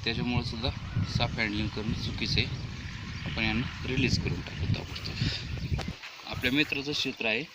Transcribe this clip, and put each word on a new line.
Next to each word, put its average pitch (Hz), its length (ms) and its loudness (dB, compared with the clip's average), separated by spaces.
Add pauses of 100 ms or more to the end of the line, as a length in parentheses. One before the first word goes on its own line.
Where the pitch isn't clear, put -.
त्याच्यामुळं 120 400 2
सुद्धा 120 260 0 (480)
साप 120 120 4
हँडलिंग 107 380 2
करणं 107 240 0
चुकीचं - 480 2
आहे. 123 60 4 (840)
आपण 113 120 0
यांना 110 440 0
रिलीज 127 380 4
करून - 160 0
टाकू - 340 -4
ताबडतोब. - 1040 -2 (460)
आपल्या 123 260 0
मित्राचं 143 400 2
क्षेत्र 131 340 -2
आहे 110 160 2 (120)